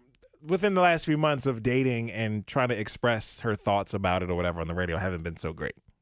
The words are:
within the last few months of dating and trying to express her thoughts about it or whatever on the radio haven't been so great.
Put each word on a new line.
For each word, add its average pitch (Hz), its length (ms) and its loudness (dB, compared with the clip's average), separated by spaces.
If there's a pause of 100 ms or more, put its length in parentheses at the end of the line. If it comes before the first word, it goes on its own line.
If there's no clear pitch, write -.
(440)
within 185 300 2
the 185 80 4
last 170 240 6
few 156 100 2
months 147 300 2
of 117 160 0
dating 123 480 0
and 107 340 -4
trying 127 260 0
to 113 80 -2
express 110 640 0
her 113 140 0
thoughts 101 400 0
about 92 300 0
it 87 80 -4
or - 20 0
whatever 87 260 -2
on 82 60 -4
the 85 80 -6
radio 87 220 -2
haven't 90 260 -4
been 82 140 -8
so 80 160 -8
great. 82 240 -8 (260)